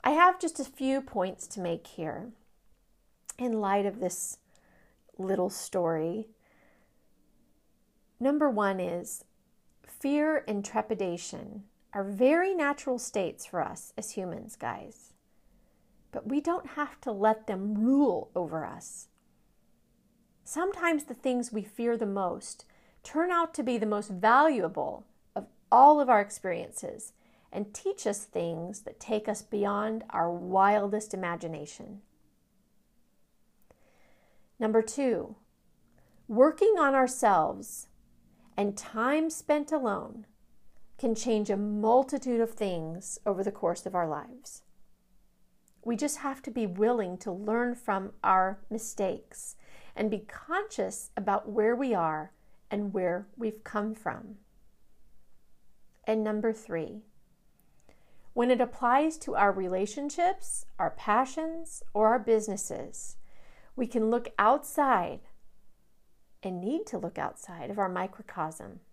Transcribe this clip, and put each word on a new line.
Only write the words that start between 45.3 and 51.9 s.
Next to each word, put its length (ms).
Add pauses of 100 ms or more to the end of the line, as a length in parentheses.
We 120
just 220
have 240
to 80
be 160
willing 520
to 120
learn 440
from 380 (120)
our 340 (120)
mistakes 840 (400)
and 160
be 160
conscious 880
about 320
where 280
we 180